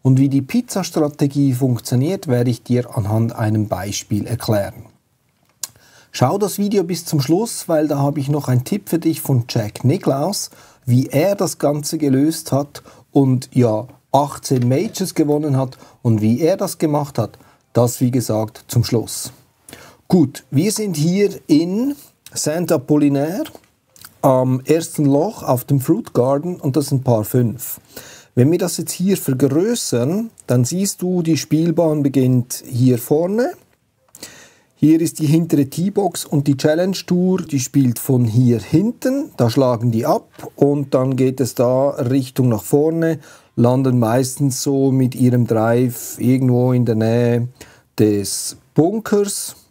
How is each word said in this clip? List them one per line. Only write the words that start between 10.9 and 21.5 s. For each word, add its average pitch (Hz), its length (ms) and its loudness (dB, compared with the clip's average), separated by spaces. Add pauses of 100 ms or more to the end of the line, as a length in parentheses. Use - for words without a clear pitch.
er 170 280 2
das 180 220 -4
Ganze 147 400 -2
gelöst 147 560 0
hat 139 280 -4 (300)
und 131 400 2
ja, 117 360 2 (260)
achtzehn 135 540 0
Majors 175 460 -2
gewonnen 147 440 0
hat 131 200 -4 (240)
und 110 200 2
wie 110 180 2
er 170 160 2
das 190 240 -6
gemacht 147 400 -2
hat, 104 180 -6 (360)
das 120 260 2
wie 127 100 2
gesagt 110 580 -4
zum 117 180 0
Schluss. - 460 -4 (760)
Gut, 156 420 2
wir 170 220 0
sind 208 240 -4
hier 180 340 2 (160)
in 185 480 2 (400)